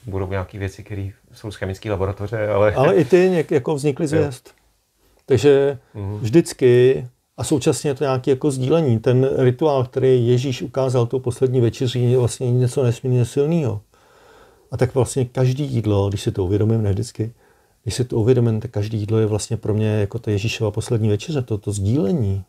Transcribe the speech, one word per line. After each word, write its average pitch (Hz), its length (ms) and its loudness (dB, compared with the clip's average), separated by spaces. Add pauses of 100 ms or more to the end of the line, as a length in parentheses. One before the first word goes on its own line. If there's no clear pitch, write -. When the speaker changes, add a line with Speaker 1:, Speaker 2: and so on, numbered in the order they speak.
Speaker 1:
budou 95 240 -6
nějaký 98 280 -6
věci, 98 240 -8
které 98 280 -10 (220)
jsou - 180 -14
z 98 60 -14
chemické 95 340 -8
laboratoře, 104 580 -4
ale 104 260 2
Speaker 2:
Ale 151 200 4
i 175 100 4
ty 185 260 4
něk-, 170 240 0
jako 151 200 0
vznikly 147 320 -2
z 143 60 -6
Speaker 1:
Jo. 156 60 2
Speaker 2:
hvězd. 143 300 -4 (800)
Takže 139 520 4 (160)
Speaker 1:
Mhm. 104 240 -8
Speaker 2:
vždycky, 127 880 4 (300)
a 131 80 -6
současně 147 460 0
je 135 40 -4
to 147 100 -4
nějaké 131 260 0
jako 139 200 0
sdílení. 131 480 2
Ten 127 380 2
rituál, 131 480 2
který 127 440 2
Ježíš 123 340 0
ukázal 131 440 0
tou 131 120 -4
poslední 127 420 -2
večeří, 120 520 0
je 127 60 4
vlastně 123 340 -2
něco 123 300 0
nesmírně 123 420 0
silného. 143 560 -2 (880)
A 127 60 -6
tak 123 180 0
vlastně 131 300 0
každý 131 400 -2
jídlo, 107 440 0
když 104 140 -4
si 113 100 -2
to 98 120 -2
uvědomím, 107 380 0
ne 101 80 0
vždycky, 110 420 -6 (500)
když - 120 -8
si 127 100 -2
to 127 120 -4
uvědomím, 117 440 2
tak - 100 -8
každý 107 300 -4
jídlo 110 180 0
je 110 80 2
vlastně 107 300 -4
pro - 180 -4
mě 107 140 0
jako 107 300 -2
ta 110 120 -6
Ježíšova 104 400 -2
poslední 110 380 -2
večeře, 123 340 -2
to, 110 160 -4
to 101 140 -6
sdílení. 104 760 0